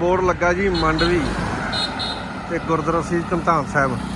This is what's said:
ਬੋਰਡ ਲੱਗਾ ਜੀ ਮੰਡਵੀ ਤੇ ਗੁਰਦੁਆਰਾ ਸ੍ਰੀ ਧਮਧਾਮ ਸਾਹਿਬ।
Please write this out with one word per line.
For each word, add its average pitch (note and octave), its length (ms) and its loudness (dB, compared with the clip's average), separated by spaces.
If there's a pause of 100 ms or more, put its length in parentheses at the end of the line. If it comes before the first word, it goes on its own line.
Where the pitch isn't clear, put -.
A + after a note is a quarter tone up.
ਬੋਰਡ F#3 240 2
ਲੱਗਾ E3+ 280 2
ਜੀ G3 160 2
ਮੰਡਵੀ E3 520 2 (1300)
ਤੇ E3+ 180 -2
ਗੁਰਦੁਆਰਾ D#3+ 340 2
ਸ੍ਰੀ E3+ 280 0
ਧਮਧਾਮ D#3+ 440 2
ਸਾਹਿਬ। C3+ 240 2 (180)